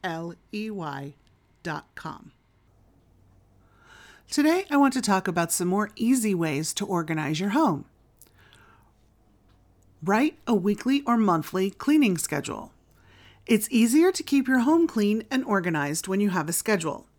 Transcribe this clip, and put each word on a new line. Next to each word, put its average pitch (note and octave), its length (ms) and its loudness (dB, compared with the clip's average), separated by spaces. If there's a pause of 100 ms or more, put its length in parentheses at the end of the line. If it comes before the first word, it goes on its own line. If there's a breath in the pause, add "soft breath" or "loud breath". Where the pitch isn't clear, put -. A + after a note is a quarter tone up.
L E3+ 300 -8 (180)
E G#3+ 200 -8
Y D3 420 -10 (480)
dot D#3 320 -8
com. - 380 -16 (2000 soft breath)
Today, E4 440 2
I C#4+ 60 2
want C#4 160 4
to B3+ 100 -2
talk F#3+ 240 0
about E3+ 240 0
some F3+ 160 -2
more G3+ 280 0
easy A3+ 380 0
ways D#3 400 -2
to G3+ 140 -6
organize D#3 520 -2
your G3 100 -2
home. A3+ 360 0 (2250 soft breath)
Write A3 460 0
a A#3+ 80 2
weekly G#3 500 0
or A#3+ 100 2
monthly F#3 540 2
cleaning C4+ 480 2
schedule. - 540 -6 (760 soft breath)
It's G#3+ 240 2
easier C4 420 4
to E4+ 120 -6
keep C4+ 240 0
your B3+ 140 2
home D#4+ 260 4
clean G#3+ 420 0
and C4 160 -2
organized E3 640 -2
when F#3+ 120 0
you G3+ 120 2
have E3 180 -2
a E3+ 40 -4
schedule. E3+ 520 -2 (140)